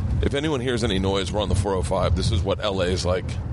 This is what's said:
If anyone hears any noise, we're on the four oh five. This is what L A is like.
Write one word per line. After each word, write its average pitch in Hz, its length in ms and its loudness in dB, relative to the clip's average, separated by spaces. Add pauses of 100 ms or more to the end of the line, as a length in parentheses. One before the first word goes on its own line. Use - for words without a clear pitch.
(220)
If - 100 0
anyone 143 300 0
hears 120 200 0
any 107 160 2
noise, 95 320 0
we're 104 120 -2
on 95 80 -2
the 90 40 2
four 101 200 0
oh 92 80 0
five. 90 340 2
This 92 160 0
is 87 100 2
what 92 220 -2
L 98 160 0
A 90 60 2
is 87 180 0
like. 90 240 0 (240)